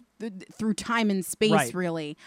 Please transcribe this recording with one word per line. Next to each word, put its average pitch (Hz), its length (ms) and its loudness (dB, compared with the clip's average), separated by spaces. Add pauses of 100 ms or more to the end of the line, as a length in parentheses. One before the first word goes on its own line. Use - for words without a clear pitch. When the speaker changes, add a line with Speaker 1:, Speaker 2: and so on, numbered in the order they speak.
(200)
Speaker 1:
th-, 226 180 -8
th-, - 140 -18
through 214 240 -2
time 226 340 0
and 190 160 0
space, 220 260 2
Speaker 2:
Right. 135 220 4
Speaker 1:
really. 165 540 -4